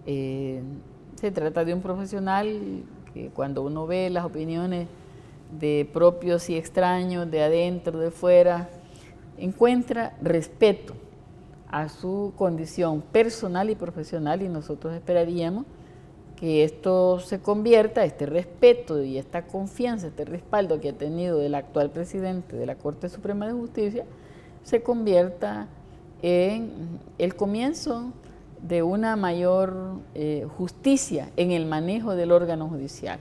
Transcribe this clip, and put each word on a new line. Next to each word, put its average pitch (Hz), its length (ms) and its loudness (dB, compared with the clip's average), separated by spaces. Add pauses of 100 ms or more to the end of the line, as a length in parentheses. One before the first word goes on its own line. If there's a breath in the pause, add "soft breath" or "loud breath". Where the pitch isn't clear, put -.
Eh, 135 560 -6 (540)
se 208 160 -4
trata 165 340 0
de 170 80 -2
un 180 80 -2
profesional 196 1000 -4 (320)
que - 160 -10
cuando 135 320 -4
uno 156 240 -4
ve 185 240 -2
las 175 160 -2
opiniones 170 640 -4 (720 loud breath)
de 147 320 0
propios 175 600 4
y 165 60 -2
extraños, 180 760 0
de 156 120 2
adentro, 170 560 0
de 165 120 0
fuera, 175 580 6 (720 loud breath)
encuentra 233 840 0
respeto 170 720 2 (800)
a 151 180 -4
su 190 480 -6
condición 165 640 0
personal 220 720 0
y 214 40 0
profesional, 170 680 -4
y 190 80 -4
nosotros 160 420 -6
esperaríamos 170 720 0 (720 loud breath)
que 156 280 4
esto 180 560 4
se 185 200 -6
convierta, 214 640 4
este 151 220 0
respeto 170 800 4
y 135 160 -4
esta 170 280 -8
confianza, 196 600 -6
este 151 180 -8
respaldo 170 560 -2
que 143 80 -4
ha 135 60 -4
tenido 165 480 -2
el 143 120 0
actual 143 360 -2
presidente 175 680 -6
de 117 80 -4
la 131 120 -6
Corte 156 340 -8
Suprema 202 360 -6
de 226 60 -6
Justicia, 233 540 -4 (560 loud breath)
se 233 200 0
convierta 208 840 2 (540 loud breath)
en 190 480 2 (480)
el 180 180 0
comienzo 240 760 -2 (540 loud breath)
de 170 160 2
una 214 340 2
mayor, 185 840 0 (160)
eh, 151 320 -2 (100)
justicia 180 800 0
en 180 140 2
el 165 160 0
manejo 185 480 -2
del 175 180 2
órgano 165 380 2
judicial. 135 500 -8